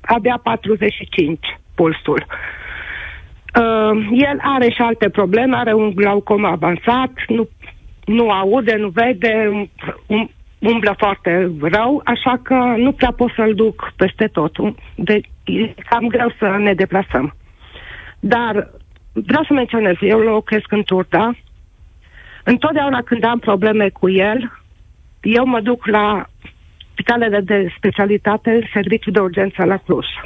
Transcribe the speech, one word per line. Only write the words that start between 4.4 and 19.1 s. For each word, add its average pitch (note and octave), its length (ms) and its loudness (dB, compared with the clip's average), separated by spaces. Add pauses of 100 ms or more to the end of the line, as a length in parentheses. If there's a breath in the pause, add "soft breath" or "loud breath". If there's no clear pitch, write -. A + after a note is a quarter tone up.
are C4 300 2
și A#3+ 100 -4
alte A3+ 280 0
probleme, A3 480 2
are A#3 180 0
un G#3+ 200 2
glaucom G3+ 500 0
avansat, F3 680 0 (140)
nu, A3+ 220 0 (560 loud breath)
nu A3+ 260 2
aude, G#3 460 2
nu G#3 120 -2
vede, A3 600 0
um, G3+ 200 -4 (360)
um, A3 240 -2 (280)
umblă G#3 400 2
foarte F#3 600 0
rău, G#3+ 440 0
așa B3 380 0
că C4 120 0
nu B3 380 2
prea B3 200 0
pot A#3+ 240 0
să-l A3 180 2
duc G#3+ 420 0
peste F#3+ 300 0
tot. E3 300 -2
Um, G#3 200 -2 (180)
de-, G#3 260 0 (240)
e F#3+ 300 -2 (140)
cam A#3 180 0
greu A#3+ 320 0
să G3 200 0
ne G#3 160 2
deplasăm. F3+ 600 -2 (840 loud breath)
Dar A3+ 500 0 (420)